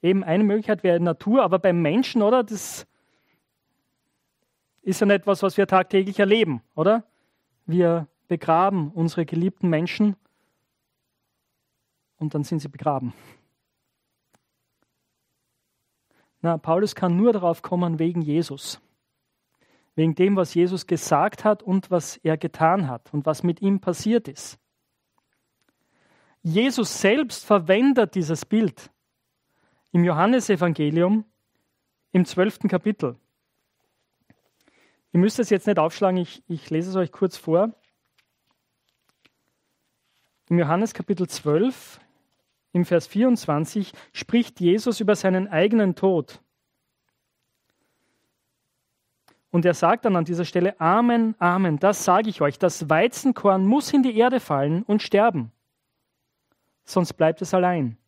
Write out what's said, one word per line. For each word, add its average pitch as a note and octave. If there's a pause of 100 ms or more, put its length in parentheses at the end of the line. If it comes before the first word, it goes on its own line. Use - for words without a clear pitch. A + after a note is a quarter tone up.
Eben F#3+
eine F3+
Möglichkeit G#3
wäre E3+
Natur, G#3
aber F#3
beim F3
Menschen, G3+
oder? A3+
Das - (2000)
ist F#3+
ja G#3+
nicht G3+
etwas, G3
was G3
wir G3
tagtäglich F#3+
erleben, G3 (140)
oder? G#3 (600)
Wir E3+ (220)
begraben E3+
unsere E3
geliebten F3
Menschen F3+ (2000)
und D#3
dann D3+
sind D#3
sie D3
begraben. C3+ (3250)
Na, E3
Paulus F3+
kann F3
nur A3+
darauf F3
kommen F3
wegen E3+
Jesus. D3+ (1120)
Wegen D#3+
dem, G3
was F3+
Jesus F3+
gesagt E3
hat G#3+
und F#3+
was F3
er D#3+
getan E3
hat B2
und D3
was D#3
mit F3
ihm G3
passiert G#3+
ist. - (1800)
Jesus A3
selbst A#3
verwendet G#3+
dieses E3
Bild G#3+ (1000)
im F3
Johannesevangelium F3 (880)
im F#3
zwölften G3+
Kapitel. F3 (2000)
Ihr F3
müsst G#3
es A#3
jetzt G3
nicht G3+
aufschlagen, F#3
ich, -
ich -
lese E3
es F#3+
euch F3+
kurz -
vor. F#3 (2750)
Im F3
Johannes F3
Kapitel F3+
zwölf, - (720)
im F3
Vers E3
vierundzwanzig, G3+ (200)
spricht -
Jesus G3+
über G#3
seinen F#3+
eigenen G3+
Tod. F3+ (3000)
Und F3
er F3
sagt G3
dann G3
an E3
dieser E3+
Stelle, F3+
"Amen, A3+
Amen, F3
das G3+
sage G#3
ich G3
euch, D3
das D#3+
Weizenkorn F#3+
muss C4
in C#4
die A#3+
Erde B3
fallen D3+
und G#3
sterben, G3 (1300)
sonst F3+
bleibt D#3+
es F#3
allein. F3 (120)